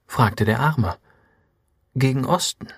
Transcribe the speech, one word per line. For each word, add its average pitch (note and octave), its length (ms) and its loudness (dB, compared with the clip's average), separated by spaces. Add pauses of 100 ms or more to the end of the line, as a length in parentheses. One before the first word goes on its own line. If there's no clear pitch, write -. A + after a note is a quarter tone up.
fragte - 360 0
der G#2+ 140 2
Arme. C3 380 0 (1000)
„Gegen C3 320 0
Osten“, - 520 -2